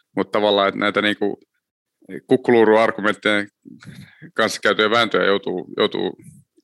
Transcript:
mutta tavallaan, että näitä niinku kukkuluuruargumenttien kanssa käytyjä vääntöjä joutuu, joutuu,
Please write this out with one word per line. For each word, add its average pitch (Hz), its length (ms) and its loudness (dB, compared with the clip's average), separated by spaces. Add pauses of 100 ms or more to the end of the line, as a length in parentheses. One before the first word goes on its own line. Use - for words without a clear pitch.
(160)
mutta 98 140 -4
tavallaan, 104 380 2
että 98 120 -6
näitä 101 220 -2
niinku 104 380 -4 (840)
kukkuluuruargumenttien 107 1200 2 (840)
kanssa - 280 -4
käytyjä 107 280 2
vääntöjä 107 360 0
joutuu, 98 400 -2 (120)
joutuu, 95 380 -2 (480)